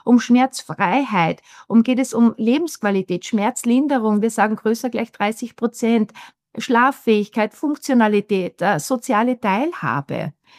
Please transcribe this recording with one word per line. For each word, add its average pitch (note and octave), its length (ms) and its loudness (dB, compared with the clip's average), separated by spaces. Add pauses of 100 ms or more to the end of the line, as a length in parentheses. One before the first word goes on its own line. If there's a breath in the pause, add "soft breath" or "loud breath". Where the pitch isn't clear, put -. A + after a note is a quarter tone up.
um A#3+ 160 4
Schmerzfreiheit, G#3 1200 0 (260 loud breath)
um A3+ 160 4
geht B3+ 160 0
es C4 140 -2
um A#3 240 4
Lebensqualität, G#3 880 -2
Schmerzlinderung. A#3 960 0
Wir A3+ 100 0
sagen G#3+ 260 0
größer A3+ 320 -2
gleich A#3 220 -6
dreißig A3 440 -6
Prozent. A3+ 560 0 (460 loud breath)
Schlaffähigkeit, A#3 960 0
Funktionalität, G#3 1080 0
äh, F3 180 0
soziale B3 600 -2
Teilhabe. D3 920 -4 (260 soft breath)